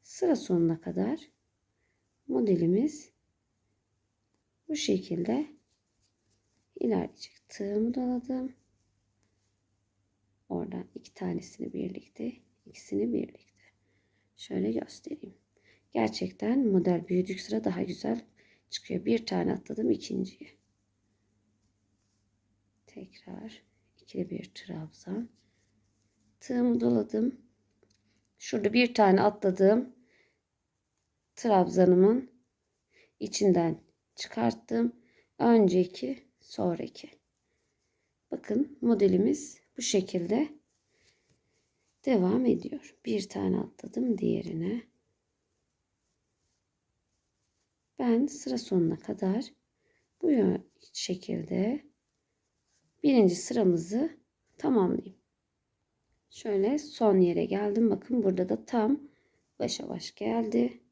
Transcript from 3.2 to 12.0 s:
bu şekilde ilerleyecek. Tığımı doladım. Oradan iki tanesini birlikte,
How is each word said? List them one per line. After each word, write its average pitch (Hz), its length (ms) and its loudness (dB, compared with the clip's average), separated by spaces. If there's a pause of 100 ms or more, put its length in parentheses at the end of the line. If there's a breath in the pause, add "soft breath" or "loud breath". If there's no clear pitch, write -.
bu 311 80 -4
şekilde 214 720 -2 (1300)
ilerleyecek. - 680 -2
Tığımı 214 460 -2
doladım. 254 580 -4 (2000)
Oradan 180 360 -8 (100)
iki - 200 -20
tanesini - 580 -10
birlikte, 226 600 -10 (340)